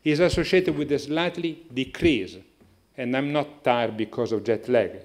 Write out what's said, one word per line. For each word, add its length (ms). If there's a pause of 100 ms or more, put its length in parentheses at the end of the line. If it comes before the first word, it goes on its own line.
is 200
associated 560
with 160
a 60
slightly 640 (100)
decrease, 640 (580)
and 220
I'm 160
not 320
tired 320
because 340
of 140
jet 240
lag 220 (140)